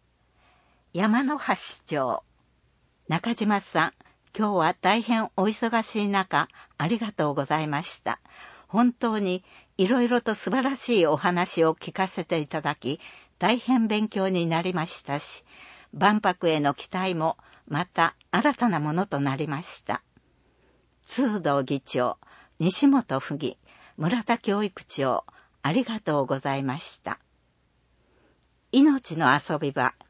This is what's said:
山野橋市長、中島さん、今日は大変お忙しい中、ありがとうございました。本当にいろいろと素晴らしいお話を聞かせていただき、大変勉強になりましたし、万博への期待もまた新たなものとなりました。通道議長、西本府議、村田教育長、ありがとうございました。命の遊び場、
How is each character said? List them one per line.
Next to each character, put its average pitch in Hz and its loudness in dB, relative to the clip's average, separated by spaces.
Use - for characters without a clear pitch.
山 214 2
野 277 -2
橋 202 -2
市 - -10
長、 135 -2
中 226 -2
島 208 0
さ 165 0
ん、 - -12
今 214 0
日 208 -2
は 175 2
大 214 2
変 220 0
お 190 0
忙 220 0
し 214 -4
い 208 0
中、 190 0
あ 151 0
り 226 0
が 214 -4
と 151 0
う - -4
ご 139 -2
ざ 156 0
い 151 -2
ま 147 -2
し - -10
た。 - -6
本 240 4
当 220 -2
に 185 -2
い 185 4
ろ 247 2
い 240 4
ろ 240 2
と 220 -2
素 - -6
晴 254 2
ら 254 -2
し 233 0
い 165 6
お 156 4
話 175 0
を 160 4
聞 - -14
か 190 -2
せ 180 -8
て 165 -2
い 151 -4
た 156 -6
だ 147 -4
き、 139 -6
大 208 2
変 233 2
勉 214 0
強 190 -2
に 175 0
な 165 0
り 180 -2
ま 165 -2
し - -12
た 143 -6
し、 - -14
万 202 4
博 180 0
へ 156 4
の 143 2
期 - -16
待 185 -2
も 160 -2
ま 160 -2
た - 0
新 247 2
た 240 0
な 165 0
も 151 -2
の 185 0
と 139 -2
な 139 0
り 147 -4
ま 151 -6
し - -12
た。 - -6
通 214 -2
道 143 2
議 139 -4
長、 123 -2
西 185 2
本 254 2
府 143 -6
議、 147 -6
村 180 0
田 233 0
教 208 -2
育 - -8
長、 131 -2
あ 139 0
り 240 0
が 226 -6
と 147 0
う 131 -2
ご 135 0
ざ 135 -4
い 139 -4
ま 135 -4
し - -14
た。 - -10
命 269 4
の 139 4
遊 147 0
び 147 -2
場、 127 0